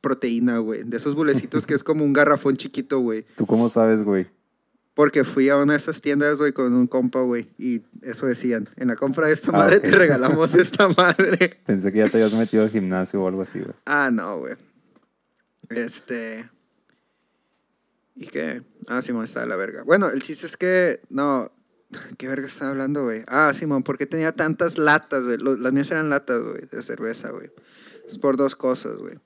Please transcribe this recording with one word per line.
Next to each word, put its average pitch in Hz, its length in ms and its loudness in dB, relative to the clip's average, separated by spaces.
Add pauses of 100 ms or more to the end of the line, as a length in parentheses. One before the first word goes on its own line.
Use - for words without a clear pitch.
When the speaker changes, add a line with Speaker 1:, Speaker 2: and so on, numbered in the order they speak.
Speaker 1:
proteína, 123 580 0
güey. 110 260 -4
De 117 140 -8
esos 143 180 -2
bulecitos 139 500 0
que 156 80 -2
es 135 80 -2
como 151 220 0
un 143 80 2
garrafón 143 420 2
chiquito, 135 460 -4
güey. 113 340 -2
Speaker 2:
¿Tú 110 120 -2
cómo 117 220 2
sabes, 110 360 4
güey? 95 240 0 (680)
Speaker 1:
Porque 147 280 4
fui 135 260 2
a 143 80 4
una 143 180 4
de - 20 2
esas 151 240 -4
tiendas, 147 380 2
güey, 147 120 2
con 127 240 0
un 123 140 4
compa, 127 320 0
güey, 120 360 -2
y 120 260 -4 (200)
eso 123 240 -8
decían, 117 480 -2
"En 127 140 -4
la 117 80 -2
compra 139 320 0
de 156 40 4
esta - 200 0
Speaker 2:
Ah, 101 60 2
Speaker 1:
madre 123 180 6
Speaker 2:
ok. 208 80 4
Speaker 1:
te - 80 2
regalamos 156 640 4
Speaker 2:
<laughs> - 20 6
Speaker 1:
esta 185 320 4
madre". 180 760 2
Speaker 2:
Pensé 98 280 0
que 104 60 2
ya 107 100 4
te - 80 0
habías 110 180 4
metido 110 300 2
al 107 60 2
gimnasio 92 520 -2
o 92 60 0
algo 95 140 -4
así, 92 180 -8
güey. - 140 -10 (120)
Speaker 1:
Ah, 143 260 0
no, 98 280 -4
güey. 65 140 -10 (1160)
Este... 117 800 -8 (1700)
¿y - 100 -20
qué? - 360 -8 (260)
Ah, 123 120 -4
Simón, 120 220 -4
está 110 180 -8
de 120 60 -6
la 95 80 -4
verga. 95 300 -8
Bueno, 180 260 4
el 135 100 -4
chiste 156 260 -10
es - 100 -10
que, 180 440 2 (100)
no, 139 420 -2 (380)
<laughs> - 280 -18
¿qué 131 80 -10
verga 135 220 -6
estaba 139 240 -8
hablando, 135 320 -4
güey? 113 240 -4
Ah, 143 260 4
Simón, 143 300 -2
¿por 135 140 -4
qué 143 80 -4
tenía 160 260 -2
tantas 160 460 -2
latas, 151 460 2
güey? 120 140 -2
Lo-, 127 180 0
las 127 160 -2
mías 139 200 0
eran 156 180 -2
latas, 127 320 -2
güey, 117 200 -10 (100)
de 117 100 -10
cerveza, 117 480 -8
güey. - 200 -16 (540)
Es - 140 -16
por 139 180 2
dos 135 200 0
cosas, 120 420 -4
güey. - 160 -14 (120)